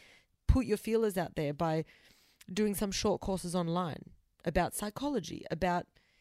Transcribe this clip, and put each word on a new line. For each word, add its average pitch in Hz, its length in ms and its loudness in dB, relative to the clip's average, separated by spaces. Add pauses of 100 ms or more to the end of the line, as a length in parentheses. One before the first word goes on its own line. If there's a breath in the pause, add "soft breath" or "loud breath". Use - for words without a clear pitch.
(460 loud breath)
put 262 180 6
your 208 120 0
feelers 214 420 0
out 160 160 -2
there 147 180 0
by 160 320 0 (680 loud breath)
doing 208 240 0
some 196 160 -2
short - 280 0
courses 180 360 -4
online 170 480 -2 (400)
about 175 320 2
psychology, 208 720 -4
about 175 360 0 (340 soft breath)